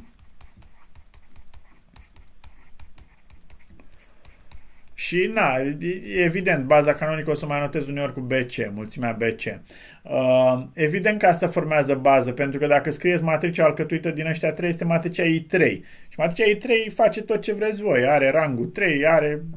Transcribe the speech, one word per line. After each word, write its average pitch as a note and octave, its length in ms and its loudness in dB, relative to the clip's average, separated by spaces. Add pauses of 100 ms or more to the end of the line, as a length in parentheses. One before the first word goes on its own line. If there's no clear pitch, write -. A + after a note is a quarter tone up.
(4000)
Și, F#3 400 -2
na, D#3+ 240 2
e, C#3+ 200 -4 (280)
e G3 180 -2
evident, E3+ 420 0
baza D3 280 6
canonică D#3 360 -4
o D3+ 40 0
să D3 120 -4
mai D3 140 -2
notez C#3+ 280 -4
uneori C#3 260 -6
cu C3+ 60 -10
B B2+ 120 -6
C, B2+ 420 -2
mulțimea A2 380 -6
B G#2+ 100 -8
C. A2 400 -4 (420)
Uh, B2+ 680 4
evident F#3 460 0
că G3+ 80 4
asta E3+ 200 4
formează D3+ 480 0
bază, C3 360 4
pentru C#3 280 -2
că D3 80 2
dacă C#3+ 220 4
scrieți E3+ 340 0
matricea E3 400 0
alcătuită D#3+ 480 0
din D3+ 140 -6
ăștia D#3+ 260 -2
trei, F3 180 -4
este E3+ 140 -4
matricea E3+ 400 0
I E3 160 2
trei. D#3+ 440 0 (260)
Și - 100 -10
matricea E3+ 300 2
I G#3 60 4
trei A3+ 340 0
face G3+ 320 2
tot A3 200 -2
ce G#3+ 120 -4
vreți G#3 280 -2
voi, C3+ 260 2
are C#3 220 4
rangul C3+ 360 0
trei, D#3 400 0
are D3+ 360 0 (160)